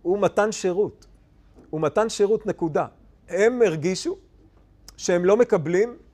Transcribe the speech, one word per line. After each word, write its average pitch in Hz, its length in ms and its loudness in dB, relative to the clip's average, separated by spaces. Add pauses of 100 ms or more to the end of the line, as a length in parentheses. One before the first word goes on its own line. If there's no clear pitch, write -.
הוא 185 180 -2
מתן 208 320 0
שירות. 190 540 -4 (640)
הוא 131 120 -6
מתן 214 280 0
שירות, 208 360 0
נקודה. 170 400 -4 (440)
הם 220 360 2
הרגישו 180 520 -2 (800)
שהם 175 280 -2
לא 202 120 4
מקבלים 208 600 0 (160)